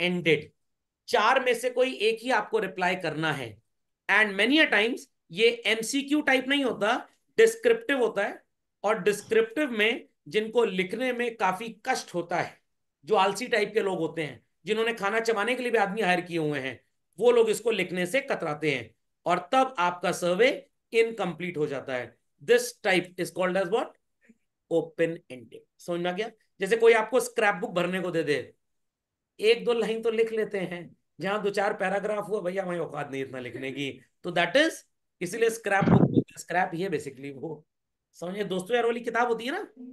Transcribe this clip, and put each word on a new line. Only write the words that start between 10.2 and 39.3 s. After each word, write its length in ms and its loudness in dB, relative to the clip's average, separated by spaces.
जिनको 360 0
लिखने 480 -2
में 240 -4
काफी 520 -2
कष्ट 260 -4
होता 220 -4
है, 240 -4
जो 100 0
आलसी 340 2
टाइप 260 0
के 60 2
लोग 180 0
होते 240 -4
हैं, 240 -10
जिन्होंने 280 0
खाना 260 -2
चबाने 340 0
के 80 -4
लिए 100 -2
भी 60 2
आदमी 220 0
हायर 200 2
किए 180 -6
हुए 200 -2
हैं, 260 -8
वो 120 6
लोग 200 6
इसको 200 -2
लिखने 360 -2
से 140 0
कतराते 540 -2
हैं, 200 -8
और 120 2
तब 400 2
आपका 340 0
सर्वे 540 2
इनकम्प्लीट 640 0
हो 100 0
जाता 280 -6
है। 220 -8
This 180 4
type 200 2
is 200 -6
called 300 -2
as 100 0
what? 200 0
Open 360 0
ended। 480 -14
समझ 220 -6
में 100 -2
आ 40 -4
गया? 160 -6
जैसे 160 0
कोई 160 8
आपको 280 2
स्क्रैप 340 0
बुक 160 -6
भरने 300 0
को 100 -4
दे 120 0
दे, 320 -2
एक 240 4
दो 80 0
लाइन 300 -2
तो 80 -2
लिख 220 0
लेते 260 -4
हैं, 380 -8
जहां 220 -2
दो 80 -2
चार 220 0
पैराग्राफ 560 -4
हुआ 120 -2
भैया, 240 -4
वहीं 160 -4
औकात 300 -8
नहीं 120 -6
इतना 160 -10
लिखने 340 -10
की, 280 -8
तो 80 -8
that 260 2
is, 160 4
इसीलिए 300 0
स्क्रैप 340 0
बुक 180 6
बोलते 280 2
हैं। 100 -18
स्क्रैप 340 -2
ही 80 -6
है 80 -4
basically 440 -8
वो। 320 -12
समझिए, 320 -8
दोस्तों 320 -2
यार 100 2
वाली 140 0
किताब 280 0
होती 160 -2